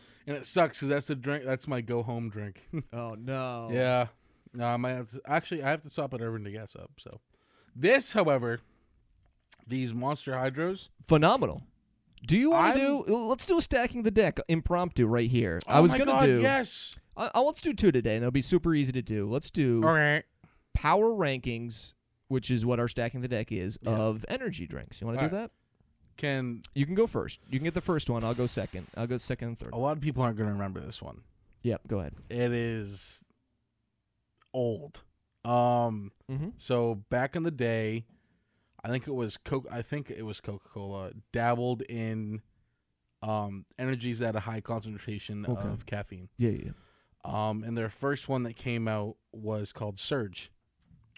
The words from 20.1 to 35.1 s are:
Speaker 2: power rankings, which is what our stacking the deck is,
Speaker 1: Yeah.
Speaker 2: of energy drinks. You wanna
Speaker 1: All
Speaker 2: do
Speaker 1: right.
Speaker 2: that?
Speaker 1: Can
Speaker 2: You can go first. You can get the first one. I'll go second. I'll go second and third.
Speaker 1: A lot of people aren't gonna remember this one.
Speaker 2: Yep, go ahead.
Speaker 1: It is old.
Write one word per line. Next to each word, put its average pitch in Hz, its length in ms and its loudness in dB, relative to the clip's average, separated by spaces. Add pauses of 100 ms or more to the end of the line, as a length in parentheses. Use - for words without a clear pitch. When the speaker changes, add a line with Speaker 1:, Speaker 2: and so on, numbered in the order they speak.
Speaker 2:
power 202 380 6
rankings, 120 800 -2 (340)
which 131 240 0
is 117 140 4
what 120 140 2
our 120 80 2
stacking 117 340 -4
the 120 60 -6
deck 117 240 -2
is, 98 300 -4
Speaker 1:
Yeah. 113 160 -2
Speaker 2:
of 110 320 0
energy 240 380 -6
drinks. - 340 -12
You 110 60 -6
wanna 117 140 -4
Speaker 1:
All 156 80 0
Speaker 2:
do 180 60 -4
Speaker 1:
right. 208 80 -4
Speaker 2:
that? - 80 -12 (680)
Speaker 1:
Can 131 440 -4 (140)
Speaker 2:
You 139 100 2
can 160 80 -4
go 220 140 4
first. - 320 -4 (100)
You 131 80 -2
can 135 60 -2
get 165 100 -2
the 175 80 -2
first 160 280 0
one. 117 140 0
I'll 113 120 0
go 123 100 0
second. 95 400 -6 (100)
I'll 117 120 -4
go 123 100 -4
second 120 300 -6
and 117 100 -8
third. - 160 -12
Speaker 1:
A 113 40 -6
lot 139 200 0
of 147 60 -8
people 135 180 -2
aren't 117 160 0
gonna 107 140 0
remember 98 300 -4
this - 200 -12
one. - 220 -14 (400)
Speaker 2:
Yep, - 240 -2
go 101 140 -2
ahead. 73 120 -8 (160)
Speaker 1:
It 120 220 0
is 113 760 -4 (1300)
old. 113 480 -4 (420)